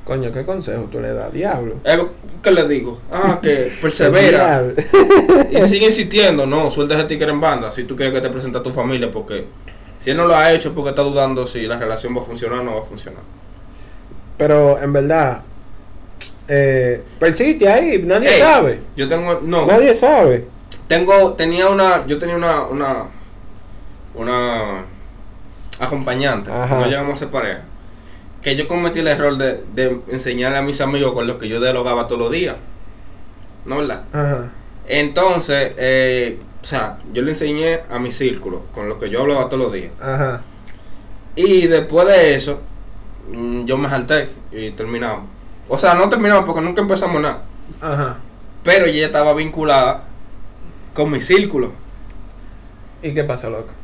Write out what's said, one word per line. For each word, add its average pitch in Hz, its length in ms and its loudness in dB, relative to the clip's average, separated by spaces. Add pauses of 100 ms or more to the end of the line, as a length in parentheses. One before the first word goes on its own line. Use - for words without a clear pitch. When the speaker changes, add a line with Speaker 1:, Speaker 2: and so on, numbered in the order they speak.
Speaker 1:
Coño, 131 300 -4
¿qué 131 100 -6
consejo 143 480 -6
tú 120 80 -6
le 117 140 -6
das, 110 180 -8
diablo? 123 440 -4 (100)
Speaker 2:
Eh, 160 120 4 (440)
¿qué 196 100 4
le 165 160 4
digo? 123 320 -2 (100)
Ah, 185 320 0
que 135 360 2
Speaker 1:
<laughs> - 40 -8
Speaker 2:
persevera. - 800 4
Speaker 1:
Diablo. 123 120 0 (720)
<laughs> - 20 -6
Speaker 2:
Y 240 120 6
sigue 202 240 6
insistiendo. 185 600 4
No, 147 240 2
suelta 147 260 0
ese 156 100 2
tigre 151 260 0
en 147 80 0
banda 120 320 0
si - 140 -6
tú 135 100 -8
quieres 131 180 0
que 131 60 0
te 131 100 -2
presente 127 280 -4
a 123 60 0
tu 127 80 -4
familia, 123 380 -2
porque 104 360 -8 (520)
si 127 140 -6
él 151 60 0
no 170 80 4
lo 165 100 6
ha 160 160 6
hecho 165 180 2
es - 60 -8
porque 143 140 -2
está 139 140 0
dudando 135 440 0
si 120 200 -6
la 120 120 -4
relación 113 340 -4
va 123 60 -2
a 120 40 -8
funcionar 117 360 -6
o 123 60 -4
no 117 100 -6
va 107 60 -4
a - 40 -12
funcionar. - 360 -14 (1160)
Speaker 1:
Pero, 147 460 4
en 143 80 -2
verdad, 143 500 2 (1080)
eh, 131 540 2 (180)
persiste 208 500 2
ahí, 240 360 4
nadie 214 300 2
Speaker 2:
Ey, 254 60 6
Speaker 1:
sabe. 254 380 6 (180)
Speaker 2:
yo 135 100 -2
tengo, 170 340 0
no. 160 240 2
Speaker 1:
Nadie 233 300 6
sabe. 240 500 4 (420)
Speaker 2:
Tengo, 185 460 6
tenía 170 360 2
una, 190 380 4
yo 147 120 -2
tenía 170 160 -2
una, 165 280 0
una, 135 420 -4 (1120)
una 117 680 -2 (960)
acompañante. 127 720 -2
Speaker 1:
Ajá. 127 280 0
Speaker 2:
No 123 80 2
llegamos 139 280 -2
a - 20 -10
ser 139 120 -8
pareja. 107 320 -4 (800)
Que 139 160 -2
yo 147 100 -4
cometí 175 320 -2
el 160 80 0
error 143 300 2
de, 131 260 -2 (100)
de 127 280 0 (100)
enseñarle 127 460 -2
a 139 40 0
mis 143 200 -4
amigos 139 320 0
con 117 140 -2
los 120 100 -6
que 110 100 -8
yo 117 140 -2
dialogaba 123 460 0
todos 120 120 -2
los 117 120 0
días. 160 240 -2 (1120)
¿No, 131 120 -4
verdad? 123 340 -6
Speaker 1:
Ajá. 143 380 -2 (360)
Speaker 2:
Entonces, 147 920 0
eh, 127 640 0 (220)
o - 40 -12
sea, 110 320 -4 (160)
yo 123 80 -2
le 147 100 -2
enseñé 156 480 -2 (100)
a 123 100 -6
mi 123 120 -4
círculo, 107 520 -4 (100)
con 104 160 -8
los 107 80 -8
que 107 120 -6
yo 117 120 -2
hablaba 139 240 2
todos 131 180 -2
los 110 100 -2
días. 87 180 -8 (100)
Speaker 1:
Ajá. 131 400 -4 (960)
Speaker 2:
Y 185 300 4
después 165 380 4
de 170 300 6
eso, 135 240 -4 (720)
mm, 120 320 -6
yo 127 140 0
me 143 120 -2
salté 139 400 0 (220)
y 110 200 -10
terminamos. 110 560 -6 (420)
O 135 80 0
sea, 143 160 4
no 190 160 4
terminamos 208 340 4
porque 165 160 -4
nunca 175 220 -2
empezamos 185 400 0
nada. 147 220 -4 (380)
Speaker 1:
Ajá. 143 360 -4 (460)
Speaker 2:
Pero 180 240 4
ella 151 180 0
estaba 151 280 2
vinculada 151 680 2 (920)
con 147 160 0
mi 135 120 -2
círculo. 180 500 0 (1300)
Speaker 1:
¿Y 151 120 -6
qué 147 100 -2
pasó, 123 260 -6
loco? 110 200 -10 (140)